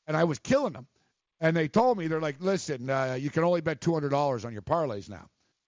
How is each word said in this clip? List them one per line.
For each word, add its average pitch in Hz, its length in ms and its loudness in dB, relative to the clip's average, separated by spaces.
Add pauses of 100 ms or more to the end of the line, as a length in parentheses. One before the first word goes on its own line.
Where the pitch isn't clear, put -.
and 156 100 -2
I 165 80 4
was 156 140 0
killing 262 360 2
them. 131 120 -18 (540)
And 165 160 2
they 160 120 2
told 240 280 4
me, 165 120 -4
they're 160 120 0
like, 147 200 -4
"Listen, 156 500 -2
uh, 131 280 0
you 139 120 -4
can 160 140 2
only 175 180 2
bet 156 180 -4
two 165 140 0
hundred 147 160 -2
dollars 139 340 0
on 117 80 -8
your 104 100 -10
parlays 135 460 -2
now." 95 200 -16 (380)